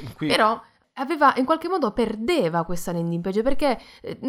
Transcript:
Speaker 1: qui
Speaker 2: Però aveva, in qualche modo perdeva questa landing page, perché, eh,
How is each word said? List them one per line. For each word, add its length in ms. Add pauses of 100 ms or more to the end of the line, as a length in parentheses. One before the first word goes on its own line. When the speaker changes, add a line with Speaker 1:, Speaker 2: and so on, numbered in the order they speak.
(160)
Speaker 1:
qui 120
Speaker 2:
Però 340 (320)
aveva, 420
in 80
qualche 240
modo 240
perdeva 720
questa 300
landing 280
page, 200
perché, 360 (240)
eh, 160 (120)